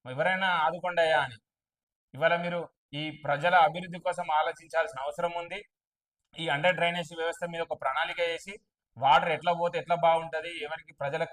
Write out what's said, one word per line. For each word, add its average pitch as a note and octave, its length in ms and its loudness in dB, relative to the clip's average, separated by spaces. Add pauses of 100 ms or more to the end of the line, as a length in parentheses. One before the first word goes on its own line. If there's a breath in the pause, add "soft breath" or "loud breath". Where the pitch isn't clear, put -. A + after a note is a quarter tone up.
(120)
ఎవరైనా F#3 360 0
ఆదుకోండి F3 540 0
అయ్యా" D#3+ 200 4
అని. B2+ 140 -4 (800)
ఇవాళ E3 220 2
మీరు F3 340 -4 (240)
ఈ D3+ 320 -8
ప్రజల D3 300 2
అభివృద్ధి E3+ 440 2
కోసం F3 320 -4
ఆలోచించాల్సిన D#3+ 720 -2
అవసరం E3+ 340 -4
ఉంది. E3+ 280 -8 (760)
ఈ E3 80 -6
అండర్ D#3 280 2
డ్రైనేజ్ E3+ 420 -2
వ్యవస్థ E3 320 -4
మీద E3 120 -6
ఒక D#3+ 200 -8
ప్రణాళిక E3 380 -2
చేసి, E3+ 400 -4 (380)
వాటర్ D#3+ 320 6
ఎట్లా E3 240 0
పోతే E3+ 260 -2
ఎట్లా F3 160 0
బాగుంటది, E3 680 0
ఎవరికి D#3 300 -10
ప్రజలకు D#3 400 -4